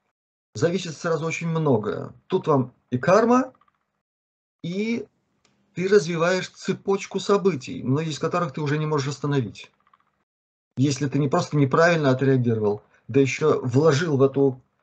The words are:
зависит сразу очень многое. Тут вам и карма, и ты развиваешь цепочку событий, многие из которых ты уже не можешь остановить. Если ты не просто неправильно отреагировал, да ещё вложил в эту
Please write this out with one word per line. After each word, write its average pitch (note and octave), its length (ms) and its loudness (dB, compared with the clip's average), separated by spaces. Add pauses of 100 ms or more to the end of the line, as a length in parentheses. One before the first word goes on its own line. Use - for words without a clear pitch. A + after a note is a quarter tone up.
(540)
зависит E3+ 420 -4
сразу E3 300 -4
очень E3 220 -6
многое. B2 640 -2 (140)
Тут F#3 200 -2
вам C3+ 280 0 (160)
и B2+ 80 -2
карма, A#3 540 2 (1120)
и G#3 440 -4 (680)
ты F3+ 140 -2
развиваешь F3+ 600 2
цепочку G3 720 -4
событий, F3 600 0
многие D3+ 280 -2
из C#3 80 -8
которых E3 340 -2
ты - 80 -8
уже D3 160 -2
не D#3 100 -2
можешь D3 220 -2
остановить. C#3 640 -4 (1080)
Если C#3 320 0
ты C#3 100 -2
не D3 100 0
просто D#3+ 280 -2
неправильно D3+ 540 4
отреагировал, A#2+ 720 0 (240)
да B2+ 140 2
ещё C3+ 420 2
вложил D3 540 2
в B2+ 60 4
эту C3+ 380 2 (220)